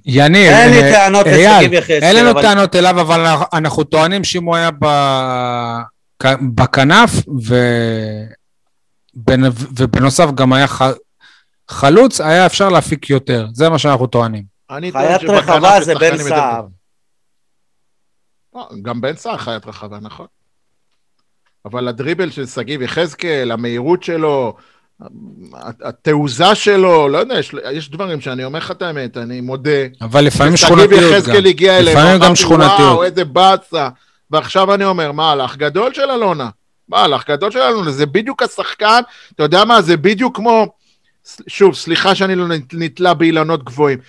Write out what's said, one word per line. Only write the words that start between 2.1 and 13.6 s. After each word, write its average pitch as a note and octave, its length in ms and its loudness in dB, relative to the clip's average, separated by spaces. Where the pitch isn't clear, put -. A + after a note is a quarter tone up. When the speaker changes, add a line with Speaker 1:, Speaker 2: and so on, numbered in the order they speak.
Speaker 1:
לנו A#3+ 140 4
Speaker 2:
אבל - 120 2
Speaker 1:
טענות G3+ 340 2
אליו, F3+ 240 2
אבל E3 200 0
אנחנו, D#3+ 320 0
אנחנו D#3 320 -2
טוענים D#3+ 400 -2
שאם F3 200 -6
הוא E3+ 120 -2
היה E3 220 -2
ב-, B2+ 1000 -4
כ-, C3 40 0
בכנף, D3 560 2
ו-, A2+ 800 -2
בנ-, C3 360 0
ובנוסף C3 560 0
גם C3 180 0
היה C3+ 140 2
ח-, - 160 -6
חלוץ, F#3+ 500 4
היה E3 260 2
אפשר G3 220 0
להפיק D#3+ 420 -2
יותר. C3 420 -2
זה D3 160 0